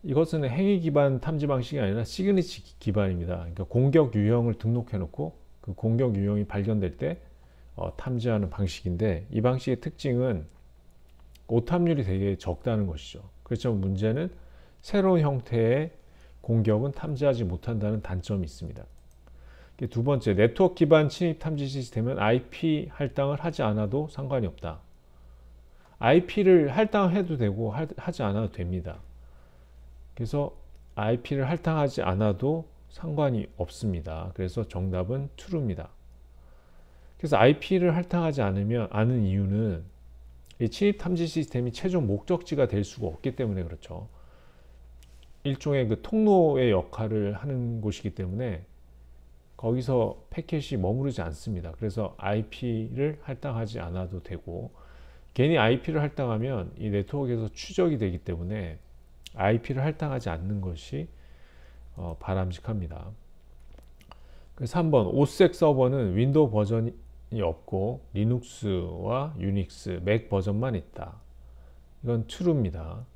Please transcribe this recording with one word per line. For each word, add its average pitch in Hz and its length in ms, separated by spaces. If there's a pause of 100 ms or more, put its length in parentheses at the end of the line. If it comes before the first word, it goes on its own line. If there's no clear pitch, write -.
이것은 156 460
행위 190 300
기반 143 400
탐지 147 280
방식이 135 340
아니라 104 240
시그니처 - 580
기-, - 160
기반입니다. 90 600
그러니까 87 260
공격 135 500
유형을 113 380
등록해 117 460
놓고 143 380 (220)
그 95 140
공격 113 420
유형이 101 300
발견될 101 500
때, 156 240 (600)
어, 87 160
탐지하는 113 540
방식인데, 92 800
이 117 100
방식의 123 420
특징은 123 680 (1000)
오탐률이 151 580
되게 95 300
적다는 101 520
것이죠. 85 420 (140)
그렇지만 117 360
문제는 110 520 (500)
새로운 190 400
형태의 131 680 (500)
공격은 113 520
탐지하지 139 500
못한다는 104 580
단점이 95 440
있습니다. - 380 (920)
이게 131 100
두 117 180
번째, 127 300
네트워크 120 400
기반 151 340
침입 165 300
탐지 147 300
시스템은 131 500
아이피 131 720
할당을 143 520
하지 160 200
않아도 107 460
상관이 131 400
없다. 80 320 (1200)
아이피를 170 760
할당해도 190 600
되고 107 320
하-, 139 160 (100)
하지 - 280
않아도 101 280
됩니다. 90 500 (1120)
그래서 143 420 (380)
아이피를 120 520
할당하지 156 540
않아도 104 640 (220)
상관이 147 560 (100)
없습니다. 87 800
그래서 92 340
정답은 95 680
true입니다. 139 560 (1300)
그래서 147 200
아이피를 156 580
할당하지 165 480
않으면, 101 480
않은 113 320
이유는 98 600 (760)
이 117 100
침입 202 300
탐지 170 260
시스템이 127 460
최종 175 340
목적지가 139 600
될 104 160
수가 104 240
없기 101 280
때문에 101 280
그렇죠. 87 440 (1400)
일종의 139 440
그 110 160
통로의 170 680
역할을 104 640
하는 120 480
곳이기 104 300
때문에 95 540 (880)
거기서 123 720
패킷이 147 500
머무르지 117 440
않습니다. 85 560
그래서 104 400
아이피를 113 1040
할당하지 117 560
않아도 90 420
되고, 90 500 (640)
괜히 151 240
아이피를 131 440
할당하면 120 760
이 110 140
네트워크에서 113 600
추적이 175 460
되기 92 220
때문에 87 580 (560)
아이피를 117 480
할당하지 143 480
않는 95 320
것이, 95 460 (880)
어, 85 240
바람직합니다. 92 880 (1400)
그래서 123 180
삼 165 200
번, 117 160
오색 147 480
서버는 131 600
윈도우 139 360
버전이 113 420 (400)
없고 101 800
리눅스와 107 1200
유닉스, 92 680
맥 117 240
버전만 104 460
있다. - 440 (840)
이건 117 240
true입니다. 104 800 (100)